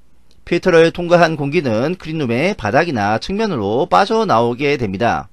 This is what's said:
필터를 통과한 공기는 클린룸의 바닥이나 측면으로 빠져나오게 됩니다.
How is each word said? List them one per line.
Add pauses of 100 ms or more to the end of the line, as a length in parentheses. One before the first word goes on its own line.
(460)
필터를
통과한
공기는
클린룸의
바닥이나
측면으로
빠져나오게
됩니다.